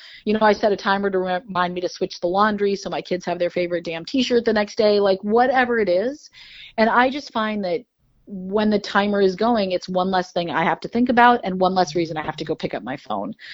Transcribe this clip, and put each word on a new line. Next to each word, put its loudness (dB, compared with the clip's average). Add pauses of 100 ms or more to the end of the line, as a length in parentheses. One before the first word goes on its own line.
(260)
You 0
know, 2
I 8
set 2
a 0
timer 0
to 0
remind -2
me -6
to -2
switch -6
the -2
laundry 2
so -8
my -4
kids -6
have -4
their 0
favorite -4
damn -8
T-shirt 0
the 2
next -2
day, 4
like, 2
whatever 2
it 0
is. -2 (480)
And 4
I 4
just -8
find -4
that -4 (420)
when -2
the 2
timer 0
is 2
going, 0
it's -4
one 0
less -2
thing -2
I 0
have 0
to -10
think 0
about 6
and -4
one 2
less 0
reason -2
I -4
have -8
to -8
go -4
pick -8
up -8
my -8
phone. -8 (200)